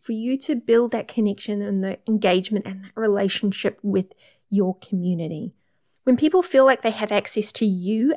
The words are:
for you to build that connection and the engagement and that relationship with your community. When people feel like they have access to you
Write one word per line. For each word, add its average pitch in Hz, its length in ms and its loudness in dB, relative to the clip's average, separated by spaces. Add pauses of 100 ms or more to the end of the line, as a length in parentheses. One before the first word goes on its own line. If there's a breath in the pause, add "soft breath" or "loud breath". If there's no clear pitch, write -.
for 233 120 -6
you 240 240 -2
to 285 180 -4
build 233 380 2
that 220 160 -4
connection 208 520 -2
and 202 220 -2
the 196 240 -6
engagement 202 580 2
and 190 200 -12
that - 100 -20
relationship 202 880 -2
with 190 300 -2 (360 soft breath)
your 185 280 0
community. 170 760 -4 (520)
When 254 100 4
people 311 260 4
feel 269 220 4
like 262 180 4
they 226 100 0
have 214 200 -4
access 208 420 -2
to 226 120 0
you 208 520 0